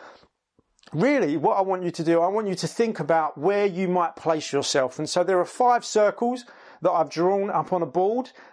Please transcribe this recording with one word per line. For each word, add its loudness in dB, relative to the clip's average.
really, 2
what 0
I 4
want -2
you -4
to -6
do, 4
I 2
want -2
you -2
to -4
think -2
about 0
where 2
you -2
might 0
place -2
yourself. 0
And -6
so 0
there 2
are 0
five 2
circles 0
that 2
I've 0
drawn 0
up -2
on 0
a -2
board, -2